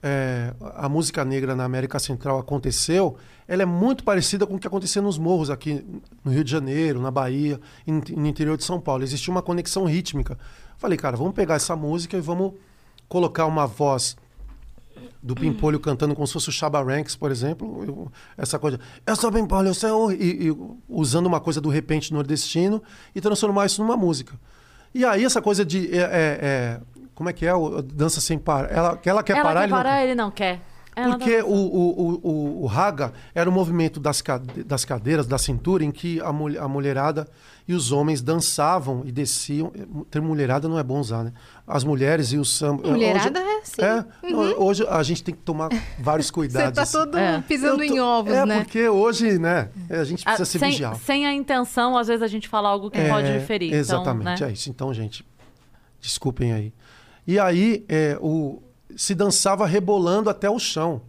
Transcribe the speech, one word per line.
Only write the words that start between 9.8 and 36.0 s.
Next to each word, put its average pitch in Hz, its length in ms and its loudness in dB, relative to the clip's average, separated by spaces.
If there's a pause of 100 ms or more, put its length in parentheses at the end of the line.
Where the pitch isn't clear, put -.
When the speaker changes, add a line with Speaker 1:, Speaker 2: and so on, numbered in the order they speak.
Speaker 1:
rítmica. 156 520 -2 (400)
Falei, - 220 0
"Cara, 127 180 -2
vamos 175 160 -2
pegar 165 220 2
essa 156 200 -2
música 160 400 -4
e 180 60 -2
vamos 175 320 -2 (560)
colocar 165 380 2
uma 156 180 2
voz 131 500 0 (1040)
do 123 120 -6
Pimpolho 139 460 0
cantando 147 340 0
como 143 140 -2
se - 60 -4
fosse - 160 -4
o - 20 -4
Shabba 147 320 0
Ranks, 135 320 -2
por 143 160 -4
exemplo." 143 520 -4
Eu, 139 280 -10 (260)
essa 127 220 -4
coisa, 131 200 -2 (260)
"Eu 220 100 0
sou 226 160 0
Pimpolho, 190 380 2
eu 185 40 0
sou 220 360 2
o-", - 20 0
e, 180 380 0
e 151 80 -2 (300)
usando 160 380 0
uma 175 160 2
coisa 156 180 -2
do 151 100 -2
repente 151 440 -2
nordestino 160 680 0 (320)
e 202 40 -4
transformar 202 460 2
isso 196 160 0
numa 226 160 2
música. 156 420 -2 (540)
E 254 100 2
aí 226 220 4
essa 247 160 2
coisa 208 240 4
de, 180 260 -2
é, 175 100 2
é, 180 60 2 (340)
é, 123 400 -2 (340)
como 170 140 -4
é 175 40 -4
que 160 140 -2
é? 175 80 4
O, 156 260 0
dança 147 400 0
sem 160 160 0
parar. 143 340 0
Ela, 170 320 2
ela 196 200 2
quer 202 100 2
Speaker 2:
Ela 285 80 4
Speaker 1:
parar, 175 200 4
Speaker 2:
quer - 20 4
Speaker 1:
ele 208 80 2
não 269 80 4
Speaker 2:
parar, 262 180 2
Speaker 1:
quer. 269 60 2
Speaker 2:
ele 254 120 0
não 220 160 -2
quer. 180 300 -2 (340)
Ela 247 220 2
Speaker 1:
Porque 226 240 2
Speaker 2:
não - 60 -2
Speaker 1:
o, 202 60 2
o, 185 480 2
o, 170 220 0
o, 156 400 -2
o - 20 -2
raga 139 480 0 (200)
era 170 160 2
o 185 40 2
movimento 165 480 2
das 143 200 0
cade-, 127 440 -6
das 139 180 -2
cadeiras, 135 440 0
da 131 100 0
cintura, 156 480 0
em 147 60 -2
que 165 280 -4